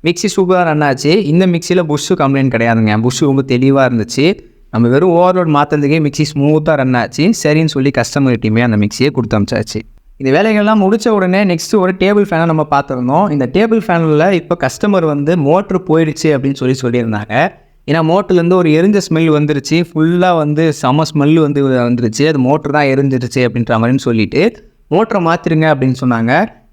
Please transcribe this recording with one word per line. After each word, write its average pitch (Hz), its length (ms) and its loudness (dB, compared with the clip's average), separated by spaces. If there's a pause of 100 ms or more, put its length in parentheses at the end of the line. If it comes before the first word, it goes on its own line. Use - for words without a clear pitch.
மிக்ஸி 175 340 -2
சூப்பரா 180 280 2
ரன் 151 160 0
ஆச்சு. 151 440 0
இந்த 170 220 2
மிக்ஸியில 175 360 0
புஷ் 147 300 -4
கம்ப்ளைண்ட் 139 440 0
கிடையாதுங்க. 110 440 2
புஷ் 123 220 -2
ரொம்ப 135 240 2
தெளிவா 135 440 2
இருந்துச்சு. 127 480 -2 (320)
நம்ம 117 180 2
வெறும் 151 220 2
ஓவர்லோட் 175 460 2
மாத்துனதுக்கே 147 540 0
மிக்ஸி 151 140 -2 (100)
ஸ்மூத்தா 151 420 2
ரன் 131 180 0
ஆச்சு. 143 360 0 (120)
சரின்னு 156 220 2
சொல்லி 139 340 0
கஸ்டமர் 131 380 0
கிட்டயுமே 110 240 0
அந்த 120 160 0
மிக்ஸியை 104 340 0
கொடுத்து 117 280 -2
அனுப்பிச்சாச்சு. 107 420 -4 (360)
இந்த 135 260 0
வேலைகள்லாம் 214 380 2
முடிச்ச 214 280 0
உடனே 196 360 2
நெக்ஸ்ட் 180 300 -2
ஒரு 185 240 2
டேபிள் 202 320 2
ஃபேனை 165 160 0
நம்ம 156 240 0
பார்த்திருந்தோம். 143 600 -2
இந்த 135 220 -2
டேபிள் 220 340 2
ஃபேன்ல 165 440 2
இப்ப 170 260 -2
கஸ்டமர் 185 480 -2
வந்து 151 320 -2
மோட்டர் 175 460 0
போயிடுச்சு 156 400 0
அப்படின்னு 139 320 0
சொல்லி 131 280 -2
சொல்லியிருந்தாங்க. 117 680 -2 (420)
ஏன்னா - 0 -
மோட்டர்லேருந்து 170 600 0
ஒரு 180 180 2
எரிஞ்ச 190 300 2 (100)
ஸ்மெல் 160 180 2
வந்துருச்சு, 151 560 0 (100)
ஃபுல்லா 175 420 2
வந்து 151 360 0
செம 143 300 0 (120)
ஸ்மெல் 151 260 2
வந்து 143 280 0
வந்துருச்சு. 120 580 0
அது 151 120 0
மோட்டர் 139 340 0
தான் 147 120 0
எரிஞ்சிருச்சு 131 540 -2
அப்படின்ற 120 320 -2
மாதிரின்னு 117 280 0
சொல்லிட்டு, 120 720 -2 (200)
"மோட்டரை 196 340 0
மாத்திருங்க" 160 500 0
அப்படின்னு 131 260 -2
சொன்னாங்க. 127 460 0 (260)